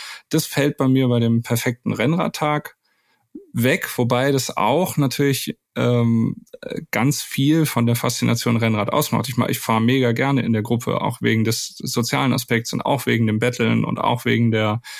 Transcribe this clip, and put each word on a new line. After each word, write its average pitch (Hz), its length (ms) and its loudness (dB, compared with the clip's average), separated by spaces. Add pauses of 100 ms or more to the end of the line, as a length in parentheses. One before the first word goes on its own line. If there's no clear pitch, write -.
(300)
das 156 180 0
fällt 143 300 0
bei 135 100 0
mir 131 220 4
bei 120 100 2
dem 117 240 2
perfekten 120 500 -2
Rennradtag 151 840 -2 (800)
weg, 127 440 0
wobei 127 340 2
das 135 240 -2
auch 143 420 0
natürlich, 139 600 0 (180)
ähm, 120 680 2 (180)
äh, - 200 -8 (100)
ganz 127 300 0
viel 151 440 2
von 120 200 0
der 117 100 2
Faszination 117 640 0
Rennrad 107 340 0
ausmacht. 117 380 0
Ich - 80 -4
ma-, - 120 0
ich 117 100 -4
fahre 110 220 0
mega 123 300 2
gerne 135 320 0
in 113 100 0
der 107 80 0
Gruppe, 113 400 -2
auch - 200 -4
wegen 113 220 2
des - 340 -4
sozialen 127 560 -2
Aspekts 117 400 -2
und - 80 -4
auch 131 240 0
wegen 117 220 2
dem 107 120 0
Betteln 113 460 0
und 113 140 -4
auch 120 260 0
wegen 117 260 2
der 110 300 0 (180)